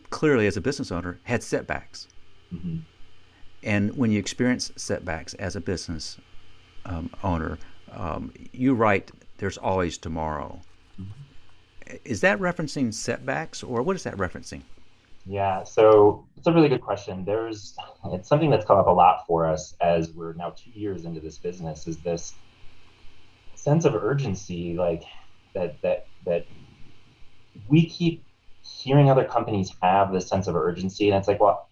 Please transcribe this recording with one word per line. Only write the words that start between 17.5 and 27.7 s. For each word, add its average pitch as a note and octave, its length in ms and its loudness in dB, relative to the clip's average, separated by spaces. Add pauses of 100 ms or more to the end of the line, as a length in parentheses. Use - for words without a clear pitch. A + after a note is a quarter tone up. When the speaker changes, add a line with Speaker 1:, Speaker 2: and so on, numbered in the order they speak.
Speaker 2:
it's F#2 200 -8
something D3 220 4
that's A#2 160 4
come G2+ 120 6
up F#2 100 6
a F#2+ 40 6
lot F2 340 6
for E2 200 2
us D#2+ 340 -2
as E2+ 320 2
we're E2 220 -10
now E2+ 160 -8
two - 220 -18
years G2 340 -8
into E2 160 -10
this D#2 160 -14
business, E2 500 -8
is E2 120 -6
this E2+ 340 -6 (1200)
sense D#3 300 2
of B2 100 4
urgency, G2 800 -4
like, F2 300 -2 (500)
that, E2 280 -6
that, - 260 -2 (180)
that F2 200 -2 (1200)
we E3 160 8